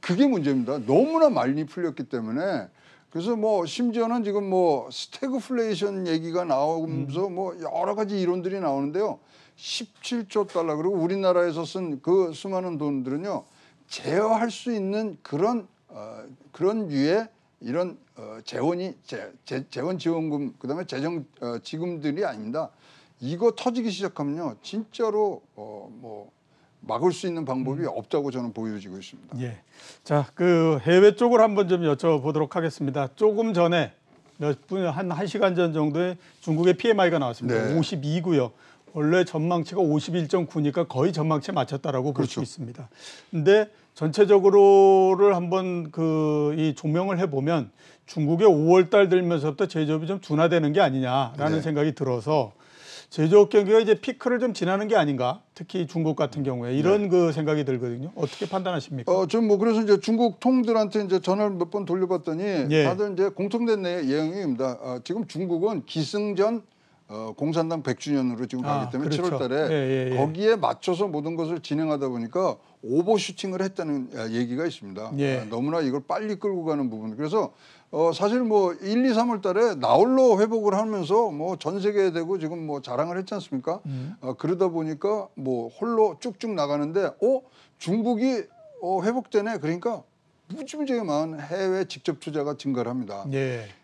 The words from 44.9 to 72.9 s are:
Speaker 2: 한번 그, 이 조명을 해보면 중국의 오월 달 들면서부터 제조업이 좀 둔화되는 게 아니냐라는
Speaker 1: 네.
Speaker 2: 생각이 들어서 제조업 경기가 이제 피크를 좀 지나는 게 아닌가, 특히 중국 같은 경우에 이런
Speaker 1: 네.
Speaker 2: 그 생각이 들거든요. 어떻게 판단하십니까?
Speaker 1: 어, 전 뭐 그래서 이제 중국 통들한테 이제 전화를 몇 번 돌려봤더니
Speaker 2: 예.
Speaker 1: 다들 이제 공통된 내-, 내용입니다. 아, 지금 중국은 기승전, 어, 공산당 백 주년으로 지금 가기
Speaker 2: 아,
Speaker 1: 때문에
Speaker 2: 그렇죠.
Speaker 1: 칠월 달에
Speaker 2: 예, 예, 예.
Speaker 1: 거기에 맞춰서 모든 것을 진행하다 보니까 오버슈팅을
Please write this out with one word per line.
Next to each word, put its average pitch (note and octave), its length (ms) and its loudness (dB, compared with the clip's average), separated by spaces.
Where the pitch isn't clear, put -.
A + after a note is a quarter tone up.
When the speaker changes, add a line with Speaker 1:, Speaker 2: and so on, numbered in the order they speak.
Speaker 2:
한번 F3 540 -2
그, D3+ 680 0
이 D#3 160 0
조명을 F3 460 -2
해보면 C#3+ 500 0
중국의 E3 420 4
오월 E3+ 420 6
달 G3+ 180 8
들면서부터 E3+ 600 2
제조업이 D#3 380 -2
좀 F#3+ 140 -6
둔화되는 D#3+ 520 2
게 G3 80 2
아니냐라는 C3+ 800 0
Speaker 1:
네. D3+ 40 -4
Speaker 2:
생각이 D3+ 320 0
들어서 C3 580 0
제조업 F3 400 6
경기가 G#3 280 6
이제 G#3+ 220 4
피크를 B3 380 -2
좀 A#3 160 0
지나는 G3 340 -2
게 A3 80 2
아닌가, C#3+ 460 0
특히 F3 320 -6
중국 D#3 300 -2
같은 D#3 260 -2
경우에 B2 320 -4
이런 F#3 280 4
Speaker 1:
네. G3+ 60 -2
Speaker 2:
그 E3+ 240 4
생각이 D3+ 320 0
들거든요. B2+ 500 -4
어떻게 E3+ 340 -6
판단하십니까? F3 640 -4
Speaker 1:
어, F#3 140 2
전 A3 200 2
뭐 G#3 120 4
그래서 A3 240 2
이제 G3+ 180 6
중국 A3+ 400 0
통들한테 A3+ 640 2
이제 F#3 160 0
전화를 G3+ 360 0
몇 E3+ 140 -4
번 G3+ 140 -4
돌려봤더니 E3+ 580 -2
Speaker 2:
예. D#3 140 6
Speaker 1:
다들 G3 280 0
이제 F#3+ 160 2
공통된 G#3 540 -2
내-, F3 200 -2
내용입니다. C#3 800 -2
아, B2 220 -8
지금 G3 220 -4
중국은 F3 580 -2
기승전, G#3 800 -2
어, G#2+ 280 -10
공산당 D#3+ 460 -2
백 B2+ 180 -4
주년으로 B2+ 460 -2
지금 B2+ 180 -8
가기 C#3 220 -2
Speaker 2:
아, A#2+ 40 -8
Speaker 1:
때문에 C#3+ 200 -4
Speaker 2:
그렇죠. D#3 180 -2
Speaker 1:
칠월 D3 180 -2
달에 D3 280 0
Speaker 2:
예, - 0 -
예, C3 380 0
예. B2+ 40 0
Speaker 1:
거기에 E3+ 400 2
맞춰서 F3 500 -2
모든 D#3+ 300 -4
것을 D#3+ 240 -4
진행하다 D3 480 -2
보니까 B2 480 -2
오버슈팅을 F#3 800 0